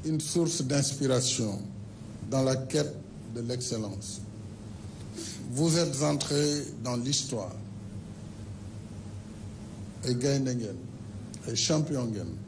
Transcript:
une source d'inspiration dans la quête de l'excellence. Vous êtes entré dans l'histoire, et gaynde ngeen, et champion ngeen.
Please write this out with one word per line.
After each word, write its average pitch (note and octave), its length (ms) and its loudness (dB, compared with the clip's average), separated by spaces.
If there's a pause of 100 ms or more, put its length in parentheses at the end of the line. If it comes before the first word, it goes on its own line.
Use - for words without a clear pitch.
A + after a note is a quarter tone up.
une D#3 160 2
source E3+ 420 4
d'inspiration B2+ 960 4 (680)
dans C3 140 4
la C3 140 6
quête D3 360 2 (440)
de A#2 60 -2
l'excellence. A2 760 -2 (1300)
Vous D#3+ 260 6
êtes C#3+ 240 4
entré D3 640 4 (180)
dans B2 140 0
l'histoire, A#2+ 580 0 (2500)
et B2+ 80 4
gaynde C3+ 320 4
ngeen, A2+ 280 -2 (680)
et A#2 80 -2
champion D3 520 4
ngeen. F#2 280 -2 (120)